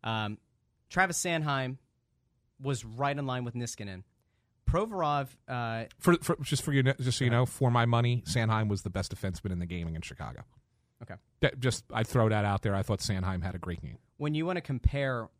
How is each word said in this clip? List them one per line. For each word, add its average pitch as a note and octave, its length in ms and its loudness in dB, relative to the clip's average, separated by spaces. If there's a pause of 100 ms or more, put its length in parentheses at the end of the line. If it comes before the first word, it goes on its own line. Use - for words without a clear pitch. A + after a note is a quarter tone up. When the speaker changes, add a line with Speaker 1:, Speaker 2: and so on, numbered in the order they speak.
Speaker 1:
Um, A2 360 -4 (500)
Travis F3+ 340 0
Sanheim C#3+ 540 -2 (800)
was C3+ 240 -4
right B2+ 340 -2
in C#3+ 100 -4
line B2+ 180 -2
with A#2+ 80 -6
Niskanen. G#2 520 -8 (600)
Provorov, D#3+ 640 2 (180)
uh, A#2 380 -4 (140)
Speaker 2:
For, F3 240 8
for, E3+ 180 0
just C#3+ 220 -2
for D#3 100 -2
you, C3+ 100 6
just B2+ 360 2
so C3+ 60 0
you A#2+ 60 4
Speaker 1:
Go A#2 60 4
ahead. B2 60 6
Speaker 2:
know, B2+ 40 4
for B2+ 240 2
my A#2+ 140 4
money, A#2+ 420 2
Sanheim A2 420 2
was G2+ 140 0
the F#2+ 80 -6
best G2 240 -4
defenseman F#2+ 380 -6
in F2+ 60 -2
the F2 80 -4
game E2+ 200 -4
against E2 220 -6
Chicago. - 360 -12 (580)
Speaker 1:
Okay. G#2+ 120 -14 (260)
Speaker 2:
That, C#3 200 2
just, A#2+ 320 0
I A2 120 0
throw A2+ 260 4
that G#2 160 2
out G2+ 160 0
there. G2+ 120 0
I G2 80 0
thought G2 180 0
Sanheim F#2 420 -2
had F#2 120 -4
a F2+ 40 -8
great F2 240 -6
game. - 160 -12 (180)
Speaker 1:
When D3+ 180 -2
you D#3+ 120 0
wanna F3+ 160 -2
compare C3 680 0 (120)